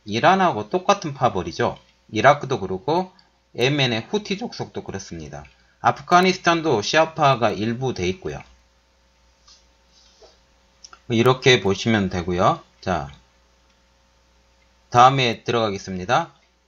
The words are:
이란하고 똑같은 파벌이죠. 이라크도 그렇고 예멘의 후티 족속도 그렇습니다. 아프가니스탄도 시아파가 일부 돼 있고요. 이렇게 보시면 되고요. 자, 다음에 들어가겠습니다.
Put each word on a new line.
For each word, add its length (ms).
이란하고 680
똑같은 440
파벌이죠. 640
이라크도 480
그렇고 540
예멘의 520
후티 280
족속도 460
그렇습니다. 600
아프가니스탄도 1000
시아파가 680
일부 420
돼 160
있고요. 320
이렇게 500
보시면 500
되고요. 520
자, 280
다음에 540
들어가겠습니다. 880